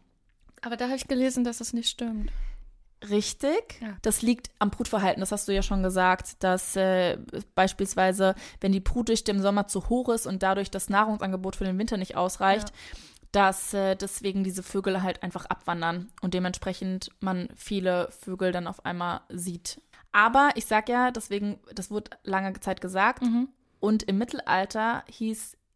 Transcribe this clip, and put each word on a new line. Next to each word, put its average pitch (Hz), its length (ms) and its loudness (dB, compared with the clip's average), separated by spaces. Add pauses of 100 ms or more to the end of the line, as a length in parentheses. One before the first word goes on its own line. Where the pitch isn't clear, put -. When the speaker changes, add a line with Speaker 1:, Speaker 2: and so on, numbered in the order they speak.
(640)
Speaker 1:
Aber 233 140 -6
da 247 120 -2
hab 269 80 0
ich 254 100 -8
gelesen, 254 380 2
dass 233 140 -4
das - 140 -6
nicht 233 160 -2
stimmt. 220 440 -4 (760)
Speaker 2:
Richtig. 269 720 0
Speaker 1:
Ja. 214 220 -10
Speaker 2:
Das 214 200 2
liegt 226 360 0
am 202 120 2
Brutverhalten, 202 500 0
das 190 100 -2
hast 208 160 -2
du 196 80 0
ja 190 80 4
schon 190 220 2
gesagt, 185 580 2
dass, 185 320 2
äh, 185 440 2 (360)
beispielsweise, 190 800 4 (260)
wenn 196 120 2
die 190 80 4
Brut 226 280 0
durch 226 140 2
den 202 180 0
Sommer 202 280 2
zu 185 200 -4
hoch 247 200 2
ist 226 180 0
und 190 160 -4
dadurch 190 280 0
das - 180 -6
Nahrungsangebot 196 680 0
für 202 100 -4
den 185 140 0
Winter 220 180 -2
nicht 185 200 -6
ausreicht, 196 540 2
Speaker 1:
Ja. - 40 -18 (560)
Speaker 2:
dass, 196 420 2
äh, 196 220 2
deswegen 196 480 -2
diese 185 220 -4
Vögel 190 400 -2
halt 185 180 -4
einfach 180 240 -8
abwandern 170 640 -4 (140)
und 185 120 -2
dementsprechend 185 760 -4 (100)
man 180 340 -4
viele 185 560 -2
Vögel 185 400 -2
dann 175 160 -4
auf - 180 -10
einmal 175 440 -4
sieht. 175 520 -8 (300)
Aber 226 460 8
ich 220 100 -4
sag 214 220 2
ja, 247 240 2
deswegen, 202 480 -4 (120)
das 190 200 -8
wurde 208 180 -6 (140)
lange 190 340 0
Zeit 190 220 -4
gesagt, 190 420 0
Speaker 1:
Mhm. 240 260 2 (300)
Speaker 2:
und 214 260 2
im 190 140 0
Mittelalter 220 880 -2
hieß - 480 -6 (200)